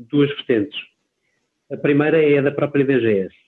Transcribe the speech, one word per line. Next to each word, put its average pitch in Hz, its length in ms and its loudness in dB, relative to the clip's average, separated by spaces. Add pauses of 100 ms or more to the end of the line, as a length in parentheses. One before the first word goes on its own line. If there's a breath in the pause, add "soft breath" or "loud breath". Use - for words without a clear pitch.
(120)
duas 143 180 2
vertentes. - 480 -4 (920)
A 143 60 -10
primeira 147 440 0
é 147 160 4
a 139 40 2
da 139 100 0
própria 143 340 -2
D 135 140 2
G 110 220 0
S. - 260 -10